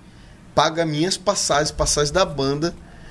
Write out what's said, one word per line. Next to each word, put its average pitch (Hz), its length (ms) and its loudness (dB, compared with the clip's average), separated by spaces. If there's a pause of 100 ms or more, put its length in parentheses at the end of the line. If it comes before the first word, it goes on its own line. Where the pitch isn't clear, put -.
(540)
paga 160 320 2
minhas 156 300 0
passagens, 156 560 0
passagens 147 400 0
da 185 120 4
banda, 147 480 -2 (380)